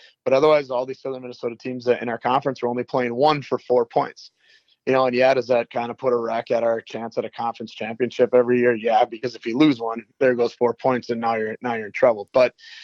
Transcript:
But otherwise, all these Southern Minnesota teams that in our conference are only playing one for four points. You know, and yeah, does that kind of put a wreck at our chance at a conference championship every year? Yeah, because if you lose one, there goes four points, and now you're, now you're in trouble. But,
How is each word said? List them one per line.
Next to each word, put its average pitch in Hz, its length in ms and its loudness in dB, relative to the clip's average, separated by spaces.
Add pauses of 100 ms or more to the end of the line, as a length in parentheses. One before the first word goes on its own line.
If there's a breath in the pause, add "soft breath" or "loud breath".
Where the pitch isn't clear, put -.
(260 soft breath)
But 127 80 2
otherwise, 147 360 4
all 127 160 -4
these 131 160 -12
Southern 131 200 -10
Minnesota 123 340 -10
teams 127 300 -10
that 120 160 2
in 120 80 -6
our 113 100 -4
conference 131 420 -2
are 120 60 -2
only 120 160 -4
playing 120 320 -4
one 147 260 2
for 123 160 -4
four 123 280 2
points. - 460 -6 (540 soft breath)
You 131 80 0
know, 131 140 4
and 120 80 -2
yeah, 131 180 4
does 120 140 -2
that 117 240 0
kind 117 180 -6
of 113 80 -10
put 127 160 0
a - 20 2
wreck 117 360 -4
at 117 120 2
our 113 160 0
chance 113 380 -10
at 113 80 -4
a 107 40 -8
conference 117 440 -8
championship 117 640 -2
every 123 240 4
year? 120 160 4
Yeah, 113 280 2
because 113 320 -6
if - 100 -14
you 117 120 -4
lose 143 220 4
one, 113 260 -8 (140)
there 127 160 4
goes 120 180 0
four 117 220 0
points, 127 340 -2
and 117 100 -4
now 113 160 -2
you're, 110 260 -4
now 123 120 -4
you're 110 140 -8
in 98 40 -14
trouble. 110 420 0
But, 127 200 2 (300 loud breath)